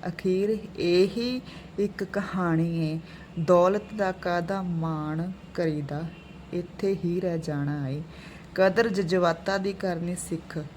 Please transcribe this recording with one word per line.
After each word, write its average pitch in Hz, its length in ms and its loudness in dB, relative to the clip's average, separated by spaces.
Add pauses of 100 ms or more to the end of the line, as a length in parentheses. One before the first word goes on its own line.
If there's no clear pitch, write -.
ਅਖੀਰ 196 500 2 (200)
ਇਹੀ 202 600 4 (380)
ਇੱਕ 202 260 0
ਕਹਾਣੀ 170 880 2
ਏ। 165 80 -2 (400)
ਦੌਲਤ 180 560 6
ਦਾ 190 160 0
ਕਾਹਦਾ 180 500 -2
ਮਾਣ 160 680 -2 (240)
ਕਰੀਦਾ, 151 500 -2 (480)
ਇੱਥੇ 190 520 -2
ਹੀ 175 160 2
ਰਹਿ 175 180 0
ਜਾਣਾ 143 500 -2
ਏ। 143 140 -4 (520)
ਕਦਰ 190 340 6
ਜਜ਼ਬਾਤਾਂ 180 720 2
ਦੀ 190 140 -2
ਕਰਨੀ 175 440 -2
ਸਿੱਖ - 420 -6 (180)